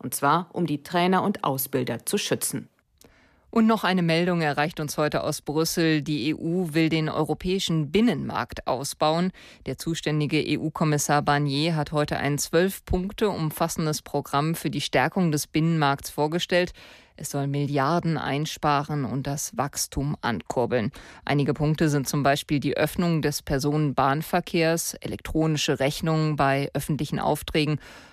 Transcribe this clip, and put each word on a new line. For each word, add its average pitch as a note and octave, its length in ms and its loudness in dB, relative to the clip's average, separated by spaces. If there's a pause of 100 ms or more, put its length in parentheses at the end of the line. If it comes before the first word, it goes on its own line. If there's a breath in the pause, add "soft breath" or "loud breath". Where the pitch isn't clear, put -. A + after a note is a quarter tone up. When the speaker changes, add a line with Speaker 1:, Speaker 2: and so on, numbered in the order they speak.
Speaker 1:
und C3 140 -8
zwar D#3 380 0
um F3 140 -2
die D3 160 -2
Trainer F3+ 400 2
und F3 220 -2
Ausbilder C3 600 -2
zu - 140 -2
schützen. - 500 -4 (800 soft breath)
Speaker 2:
Und A3 180 4
noch A3+ 160 2
eine F3+ 180 2
Meldung E3+ 380 2
erreicht D3+ 400 0
uns D3+ 180 -6
heute D3+ 240 0
aus C#3+ 180 -4
Brüssel. D#3+ 600 2
Die D3 280 -2
E D3+ 40 0
U E3 400 -2
will D#3+ 140 4
den D#3 200 0
europäischen D#3+ 840 -2
Binnenmarkt D3+ 760 0
ausbauen. D#3 640 0 (360 loud breath)
Der C3+ 120 -6
zuständige D3+ 640 0
E-U-Kommissar D3+ 800 0
Barnier D3 540 2
hat D3 160 -2
heute D3+ 240 0
ein C#3+ 220 -2
zwölf F3+ 460 0
Punkte G3 440 0
umfassendes D#3+ 720 -2
Programm D3 540 -2
für E3 140 -4
die C#3+ 100 -4
Stärkung D#3 500 2
des D3+ 160 -2
Binnenmarkts D#3 640 0
vorgestellt. F3 600 0 (420 loud breath)
Es - 160 -12
soll C#3 160 -2
Milliarden C#3+ 720 0
einsparen D3 840 -2
und C3 240 -4
das - 280 -6
Wachstum C#3 640 -4
ankurbeln. A#2+ 680 0 (340 loud breath)
Einige C#3+ 300 2
Punkte D3+ 340 2
sind C#3+ 200 0
zum C#3+ 160 0
Beispiel C#3+ 340 2
die C#3 180 -2
Öffnung E3+ 460 0
des D3 200 -2
Personenbahnverkehrs, D3+ 1500 0
elektronische D#3 840 0
Rechnungen D#3 560 0
bei C#3 400 2
öffentlichen C#3+ 460 -2
Aufträgen D3+ 580 0 (340 loud breath)